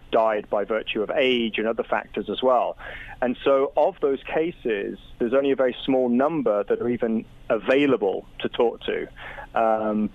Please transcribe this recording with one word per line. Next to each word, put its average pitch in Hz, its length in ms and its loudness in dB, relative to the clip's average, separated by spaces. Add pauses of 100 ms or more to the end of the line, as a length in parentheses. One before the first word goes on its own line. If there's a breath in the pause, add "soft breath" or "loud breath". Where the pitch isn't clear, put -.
(120)
died 110 380 2
by 104 140 0
virtue 110 380 -2
of 98 100 -4
age 123 460 0
and 110 100 -2
other 113 160 -2
factors 104 460 -4
as 101 120 -6
well. 117 360 2 (440 loud breath)
And 123 220 0
so 139 320 2
of 175 240 2
those 139 240 0
cases, 110 760 -4 (200)
there's 117 160 0
only 139 180 4
a 127 60 2
very 127 260 2
small 131 240 2
number 120 560 2
that 113 180 0
are 117 60 -2
even 117 380 -2 (240)
available 117 760 2 (140)
to - 80 -4
talk - 380 0
to. 82 220 -4 (460 loud breath)
Um, 110 600 0